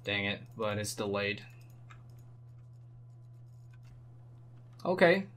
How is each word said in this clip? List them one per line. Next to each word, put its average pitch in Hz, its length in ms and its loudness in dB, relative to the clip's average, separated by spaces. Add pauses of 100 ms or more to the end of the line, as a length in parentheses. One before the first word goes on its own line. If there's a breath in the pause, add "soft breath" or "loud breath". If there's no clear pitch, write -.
Dang 101 220 2
it, 101 160 0 (160)
but 107 200 2
it's 104 160 -2
delayed. 101 480 2 (3500)
Okay. 185 540 10